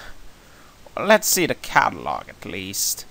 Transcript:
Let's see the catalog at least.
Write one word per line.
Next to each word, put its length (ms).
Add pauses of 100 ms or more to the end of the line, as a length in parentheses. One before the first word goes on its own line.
(960)
Let's 300
see 200
the 100
catalog 720
at 160
least. 680